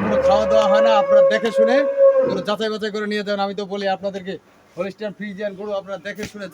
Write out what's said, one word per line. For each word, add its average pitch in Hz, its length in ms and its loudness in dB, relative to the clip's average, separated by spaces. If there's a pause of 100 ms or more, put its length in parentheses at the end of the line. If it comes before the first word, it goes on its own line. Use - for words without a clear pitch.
কোনো 508 140 0 (100)
খাওয়া - 240 4
দাওয়া - 200 4
হয় 554 160 4
না, - 40 4 (100)
আপনারা 277 200 4 (120)
দেখে 226 240 0
শুনে - 180 4 (520)
গরু 190 200 -4
যাচাই 208 260 -2
বাছাই 214 220 -6
করে 214 160 -6
নিয়ে 208 160 -4
যাবেন। 202 180 -2
আমি 202 140 -4
তো 208 40 -6 (100)
বলি 202 120 -6 (100)
আপনাদেরকে, 190 380 -8 (420)
হলিস্টিয়ান 190 420 -8
ফ্রিজিয়ান 202 420 -10
গরু 208 200 -10
আপনারা 190 180 -12 (100)
দেখে 202 240 -10
শুনে 202 220 -14